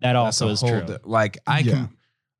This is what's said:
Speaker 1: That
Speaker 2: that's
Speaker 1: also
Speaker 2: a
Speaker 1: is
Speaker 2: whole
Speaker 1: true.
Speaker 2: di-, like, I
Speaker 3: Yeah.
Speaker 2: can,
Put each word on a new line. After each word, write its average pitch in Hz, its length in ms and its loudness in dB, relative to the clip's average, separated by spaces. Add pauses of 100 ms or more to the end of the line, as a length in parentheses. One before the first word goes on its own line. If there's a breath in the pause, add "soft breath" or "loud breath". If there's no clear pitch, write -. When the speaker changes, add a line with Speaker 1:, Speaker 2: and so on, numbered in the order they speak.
Speaker 1:
That 123 140 2
Speaker 2:
that's 117 260 0
Speaker 1:
also 113 80 0
Speaker 2:
a 104 40 0
Speaker 1:
is 104 100 -2
Speaker 2:
whole 120 80 2
Speaker 1:
true. 104 160 -2
Speaker 2:
di-, - 180 -8
like, 107 420 0
I 131 140 0
Speaker 3:
Yeah. 160 120 2
Speaker 2:
can, 127 160 0 (520)